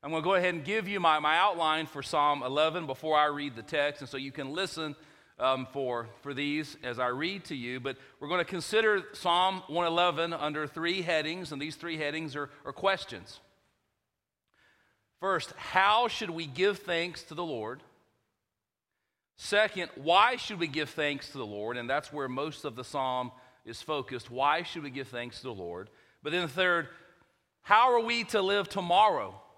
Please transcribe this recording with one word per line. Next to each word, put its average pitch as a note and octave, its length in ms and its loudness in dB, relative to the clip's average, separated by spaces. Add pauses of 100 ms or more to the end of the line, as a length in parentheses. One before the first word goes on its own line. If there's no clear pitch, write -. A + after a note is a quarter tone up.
I'm C#3+ 80 -8
gonna D#3+ 140 -2
go F#3+ 100 4
ahead F3+ 180 4
and D#3+ 120 -4
give G3+ 240 -2
you G3+ 100 -2
my, D#3+ 220 6
my D3+ 160 4
outline E3 500 2
for C#3+ 160 -10
Psalm D3 400 2
eleven D#3 440 0
before D#3 300 0
I D3+ 100 6
read C#3+ 280 -4
the A2 80 -12
text, C#3+ 380 -2
and C3 100 -12
so C3+ 60 -10
you C3+ 160 -8
can C3+ 200 -8
listen, D#3+ 440 -6 (420)
um, C3 340 0
for, B2 360 -4 (140)
for C#3 120 -8
these D3 480 -4
as B2 160 -6
I B2+ 80 2
read D#3+ 380 -4
to D#3 100 -8
you. B2+ 240 -6
But B2+ 200 -6 (200)
we're D3 100 -10
gonna F3 160 0
consider G#3 680 2
Psalm F#3 560 2
one E3+ 180 0
eleven E3+ 460 2
under D3+ 340 -2
three E3+ 360 -2
headings, D#3+ 500 -2
and C#3 100 -8
these D3+ 140 -8
three E3 220 -8
headings D3+ 360 -4
are, C#3+ 160 -6 (140)
are C#3 80 -8
questions. F3+ 680 -2 (1800)
First, F#3 400 -2
how G#3+ 500 4
should G#3+ 220 -6
we E3 160 -6
give F#3 320 2
thanks E3+ 460 -4
to - 100 -14
the E3+ 100 -4
Lord? B2+ 380 -6 (1500)
Second, G3+ 600 0
why F#3+ 400 6
should G#3+ 220 -8
we E3 80 0
give D3 220 -2
thanks D3 440 -2
to - 40 -12
the C3 80 -6
Lord? G#2 320 -6
And A#2+ 140 -6
that's C#3+ 200 -2
where D3 160 -6
most C#3 380 -6
of C3+ 100 -6
the B2 100 -12
psalm B2+ 460 -2 (360)
is A2+ 160 -12
focused. C3 480 -6
Why C#3+ 320 0
should E3 200 -10
we C#3+ 60 -8
give C3 200 -10
thanks A#2+ 320 -8
to - 20 -20
the B2+ 100 -8
Lord? F#2 380 -8 (320)
But D3+ 100 -4
then F3 160 0
third, E3+ 400 2 (720)
how A#3 320 6
are A#3+ 80 6
we A#3 240 0
to G#3 160 0
live G3 300 2
tomorrow F3 680 4 (200)